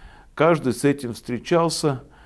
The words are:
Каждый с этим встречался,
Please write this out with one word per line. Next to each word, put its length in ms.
Каждый 360
с 120
этим 280
встречался, 920